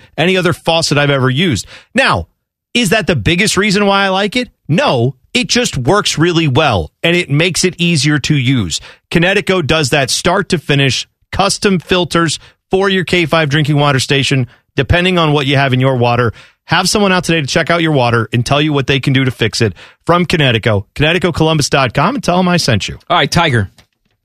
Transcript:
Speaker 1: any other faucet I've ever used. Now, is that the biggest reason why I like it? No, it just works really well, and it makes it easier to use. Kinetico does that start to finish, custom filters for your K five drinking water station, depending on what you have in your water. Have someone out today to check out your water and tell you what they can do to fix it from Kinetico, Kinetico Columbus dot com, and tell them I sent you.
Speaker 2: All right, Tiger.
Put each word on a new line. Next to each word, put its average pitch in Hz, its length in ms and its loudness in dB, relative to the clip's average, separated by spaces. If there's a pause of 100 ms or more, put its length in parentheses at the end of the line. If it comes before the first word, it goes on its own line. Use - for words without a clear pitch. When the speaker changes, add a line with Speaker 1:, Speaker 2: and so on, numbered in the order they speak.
(160)
Speaker 1:
any 180 200 2
other 180 160 0
faucet 165 440 -2
I've 143 140 2
ever 131 180 2
used. 131 380 -2 (280)
Now, 190 340 0 (440)
is 233 180 0
that 214 180 0
the 180 80 2
biggest 175 400 0
reason 202 300 0
why 196 180 2
I 196 60 0
like 196 260 -2
it? 247 140 -4 (180)
No, 143 480 0 (180)
it 233 140 -2
just - 280 -2
works 151 400 0
really 165 320 2
well, 123 440 0 (100)
and 170 140 2
it 175 120 -2
makes 160 360 0
it 185 160 0
easier 151 400 0
to 156 160 0
use. 120 440 -2 (300)
Kinetico 185 560 0
does 156 240 0
that 151 200 0
start - 400 -2
to 165 80 0
finish, 139 500 -2 (240)
custom 190 480 -2
filters 170 580 -2 (320)
for 190 180 0
your 190 160 -2
K 180 220 0
five 160 240 0
drinking 151 260 0
water 143 240 2
station, 135 460 0 (300)
depending 175 420 2
on 160 140 2
what 143 140 0
you 139 100 0
have 135 160 0
in 127 80 2
your 131 160 0
water. 120 360 0 (340)
Have 175 220 0
someone 202 240 2
out 180 120 0
today 165 160 0
to 139 80 -4
check 160 200 -2
out 170 140 0
your 160 100 0
water 120 400 2
and 120 140 0
tell 143 160 0
you 156 100 0
what 135 140 -2
they 139 140 0
can 139 120 -2
do 131 120 2
to 127 80 -2
fix - 280 -2
it 107 140 0 (320)
from 175 180 2
Kinetico, 117 720 0
Kinetico 165 400 0
Columbus 160 340 0
dot 135 240 0
com, 180 220 0
and 247 100 -8
tell 180 120 0
them 180 120 2
I 175 100 2
sent 110 300 -2
you. 135 100 -12 (120)
Speaker 2:
All 175 60 2
right, 156 140 0
Tiger. 127 380 0 (560)